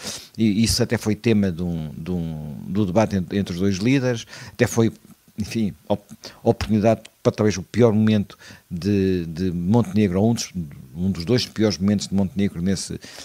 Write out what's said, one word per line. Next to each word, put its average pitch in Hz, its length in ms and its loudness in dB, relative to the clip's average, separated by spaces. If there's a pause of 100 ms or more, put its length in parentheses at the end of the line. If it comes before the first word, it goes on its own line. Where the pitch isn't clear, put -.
(360)
E 110 260 2
isso 113 200 2
até 113 160 0
foi 104 180 -2
tema 104 340 2
de 82 120 -6
um, 82 340 -4
de 82 140 -8
um, 80 440 -6 (140)
do 104 160 0
debate 98 320 2
entre, 95 220 -2
entre 92 160 -2
os 85 60 -4
dois 98 160 0
líderes, 123 500 0 (220)
até - 180 0
foi 113 260 2 (500)
enfim, 107 320 -4 (140)
op-, - 280 -4 (260)
oportunidade 110 600 2 (200)
para 117 100 4
talvez 107 240 2
o 92 60 -6
pior 113 300 4
momento 107 460 2 (320)
de, 92 560 0
de 85 260 -4
Montenegro, 95 680 2
ou 113 100 4
um 120 40 2
dos, - 180 -8 (440)
um 92 140 0
dos - 140 -4
dois 120 220 2
piores 101 320 0
momentos 98 300 0
de 92 60 -4
Montenegro 95 480 -2
nesse, 87 360 -4 (260)